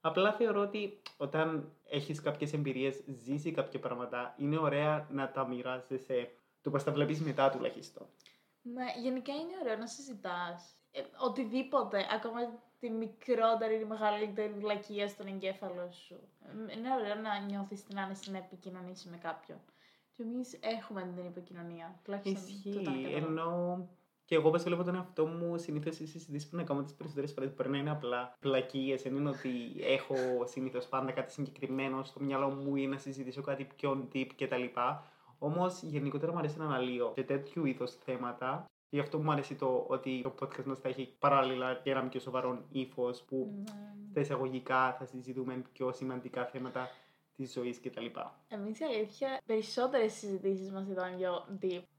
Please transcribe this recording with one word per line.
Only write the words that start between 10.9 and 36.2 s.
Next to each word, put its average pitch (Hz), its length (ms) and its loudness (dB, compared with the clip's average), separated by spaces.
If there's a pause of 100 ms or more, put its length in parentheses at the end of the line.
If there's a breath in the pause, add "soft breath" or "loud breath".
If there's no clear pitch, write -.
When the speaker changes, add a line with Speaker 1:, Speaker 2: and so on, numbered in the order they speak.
Speaker 2:
Ε, 277 80 -6 (260)
οτιδήποτε, 233 880 2
ακόμα 226 240 -2 (400)
τη 240 120 -4
μικρότερη, 226 880 4
τη 220 60 0
μεγαλύτερη 214 680 2
βλακεία 202 560 0
στον 202 180 -8
εγκέφαλο 190 640 -4
σου. - 300 -18 (480)
Ε, 214 100 -8
είναι 233 160 -4
ωραίο 208 200 0
να 214 320 -2
νιώθεις 202 380 -4
την 196 140 -8
άνεση 190 320 -6
να 190 80 -4
επικοινωνήσεις 180 720 -12
με 170 60 -14
κάποιον. 170 420 -8 (540 soft breath)
Και - 100 -12
εμείς 247 380 -6
έχουμε 202 560 -4
την 180 100 -8
επικοινωνία, 175 760 -12
τουλάχιστον 196 380 -2 (120)
Speaker 1:
Ισχύει, - 160 -6
Speaker 2:
τούτα 196 200 -2
να 131 120 0
καταλάβω. 147 240 0
Speaker 1:
ενώ 175 640 0 (360)
και - 100 2
εγώ 156 140 8
όπως 165 140 6
βλέπω 170 220 2
τον 175 100 2
εαυτό 180 320 0
μου, 170 320 0
συνήθως 156 400 -2
οι 156 80 -8
συζητήσεις 147 420 -8
που 170 80 -6
να 175 60 0
κάνω 143 200 0
τις 139 120 -6
περισσότερες 147 380 -4
φορές 135 220 -2
μπορεί 127 140 -4
να 139 100 2
είναι 147 120 2
απλά 123 500 -2
βλακείες, 131 600 2
δεν 131 140 -2
είναι 143 120 2
ότι 123 520 -2
έχω 135 340 4 (320)
συνήθως 127 400 -4
πάντα 131 260 0
κάτι - 200 -2
συγκεκριμένο 135 720 -2
στο - 160 -12
μυαλό 139 300 2
μου 139 260 0
ή 135 100 4
να 135 120 0
συζητήσω 135 440 -6
κάτι 135 220 -2
πιο 135 480 0
deep 131 140 2 (100)
και 135 120 0
τα 127 80 2
λοιπά. 127 540 0 (280 loud breath)
Όμως, 175 440 2
γενικότερα 147 500 0